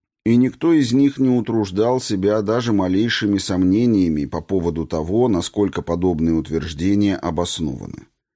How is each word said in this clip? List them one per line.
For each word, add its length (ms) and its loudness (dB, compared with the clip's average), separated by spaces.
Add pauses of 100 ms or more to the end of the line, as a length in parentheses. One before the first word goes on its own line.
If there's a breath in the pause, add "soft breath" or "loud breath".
(260)
И 120 4
никто 340 0
из 220 2
них 260 2
не 100 2
утруждал 720 0
себя 420 0
даже 300 0
малейшими 680 0
сомнениями 840 2
по 140 -6
поводу 480 -2
того, 400 0
насколько 540 -2
подобные 520 0
утверждения 840 0
обоснованы. 920 -6 (280)